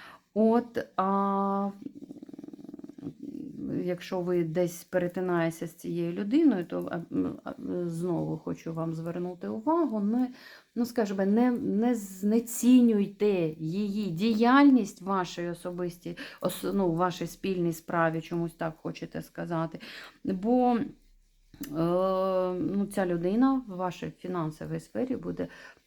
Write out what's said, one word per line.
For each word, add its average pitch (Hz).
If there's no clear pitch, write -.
От, 220
а, 196
якщо 180
ви 175
десь 170
перетинаєтеся 175
з 160
цією 170
людиною, 208
то, 180
а, 170
м, -
а, -
знову 165
хочу 165
вам 165
звернути 175
увагу, 220
не, 240
ну, 233
скажімо, 202
не, 233
не 226
знецінюйте 208
її 196
діяльність 233
в 175
вашій 180
особистій, 175
ос-, 180
ну, 190
в 160
вашій 175
спільній 180
справі, 165
чомусь 170
так 165
хочете 165
сказати, 165
бо, 240
е, 220
ну, 196
ця 190
людина 202
в 190
вашій 175
фінансовій 160
сфері 247
буде, 170
е, 160